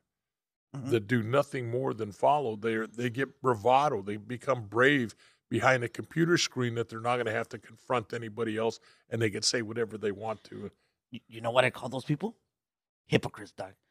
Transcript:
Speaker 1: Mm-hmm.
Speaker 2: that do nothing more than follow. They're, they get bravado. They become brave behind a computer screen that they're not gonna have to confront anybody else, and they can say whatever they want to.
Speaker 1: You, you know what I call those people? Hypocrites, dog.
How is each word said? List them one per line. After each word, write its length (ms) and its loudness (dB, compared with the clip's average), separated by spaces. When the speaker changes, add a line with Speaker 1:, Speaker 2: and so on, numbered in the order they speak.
Speaker 1:
Mm-hmm. 180 -6
Speaker 2:
that 140 2
do 160 2
nothing 480 0
more 240 -2
than 200 -6
follow. 420 2
They're, 320 -2
they 220 -4
get 320 -6
bravado. 600 4
They 140 -6
become 520 -4
brave 460 4
behind 340 4
a 60 -4
computer 480 0
screen 380 -2
that 120 -2
they're 140 -12
not 160 0
gonna 160 -2
have 160 -2
to 100 -12
confront 540 -4
anybody 420 -4
else, 240 0
and 120 -2
they 80 4
can 120 -4
say 200 0
whatever 360 -4
they 160 -4
want 320 -8
to. 260 -12
Speaker 1:
You, 180 -14
you 140 -14
know 100 0
what 140 6
I 60 4
call 180 -10
those 160 -6
people? 320 -2
Hypocrites, 460 -2
dog. 220 -12